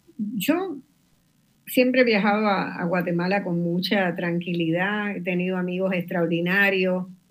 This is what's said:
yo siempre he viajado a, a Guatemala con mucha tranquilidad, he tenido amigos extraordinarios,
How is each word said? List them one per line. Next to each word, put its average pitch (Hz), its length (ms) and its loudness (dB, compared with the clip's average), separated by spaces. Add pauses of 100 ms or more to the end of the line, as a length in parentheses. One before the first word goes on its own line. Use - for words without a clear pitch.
(180)
yo 269 640 -2 (840)
siempre 254 360 4
he - 20 6
viajado 214 420 2
a, 185 280 0
a 180 100 -4
Guatemala 180 580 0
con 175 200 -2
mucha 180 520 0
tranquilidad, 180 1000 -2
he 175 60 -6
tenido 180 340 -2
amigos 180 380 -2
extraordinarios, 180 1120 0 (240)